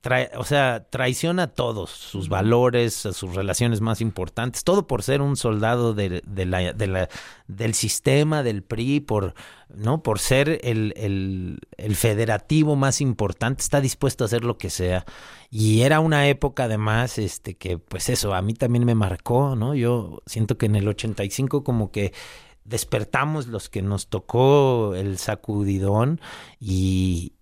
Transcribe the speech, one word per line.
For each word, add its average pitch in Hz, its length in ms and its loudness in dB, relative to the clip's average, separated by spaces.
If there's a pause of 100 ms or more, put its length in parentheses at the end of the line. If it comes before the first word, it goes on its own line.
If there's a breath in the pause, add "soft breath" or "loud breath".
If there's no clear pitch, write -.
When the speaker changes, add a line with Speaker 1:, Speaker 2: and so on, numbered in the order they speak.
Speaker 1:
tra-, 127 340 0
o 117 80 -6
sea, 131 460 2
traiciona 131 540 0
a - 100 -4
todos, 113 360 -4
sus - 360 -8
Speaker 2:
Ujú. 80 60 -4
Speaker 1:
valores, 117 760 2
a 98 60 -4
sus 92 220 -8
relaciones 101 460 0
más 113 200 0
importantes, 113 640 -4
todo 190 220 2
por 123 160 -2
ser 139 200 0
un 143 140 0
soldado 113 580 0
de, 95 320 -2
de 95 180 -4
la, 90 280 0
de 107 140 -2
la, 92 220 -2 (380 loud breath)
del 110 280 -4
sistema, 147 680 2
del 104 200 -2
pri, 127 380 -2
por, 104 340 -2 (400 loud breath)
¿no? 120 280 -2
Por 107 160 0
ser 143 460 2
el, 110 320 0
el, 95 640 -4 (160)
el 107 200 -2
federativo 117 800 2
más 135 240 2
importante, 117 640 0
está - 180 2
dispuesto 131 440 0
a - 20 -2
hacer 113 180 0
lo 120 140 -2
que - 120 -8
sea. 90 340 -2 (460 loud breath)
Y 110 320 4
era 151 180 6
una 151 280 4
época, 139 360 0
además, 110 540 0
este, 101 380 -6
que, 90 220 -4
pues - 300 -8
eso, 107 260 0
a 90 80 0
mí 110 120 0
también 120 300 2
me 120 100 4
marcó, 120 600 0
¿no? 120 200 -2
Yo 117 520 0
siento 110 320 -2
que 117 80 0
en 107 100 4
el 101 120 2
ochenta 107 360 -4
y 98 60 -4
cinco 135 320 -2
como 113 300 0
que 101 200 0 (520 loud breath)
despertamos 123 840 -4
los 110 200 -8
que 98 140 -6
nos 98 260 -2
tocó 123 840 4
el 95 240 -4
sacudidón 104 1000 0 (400 loud breath)
y 95 800 0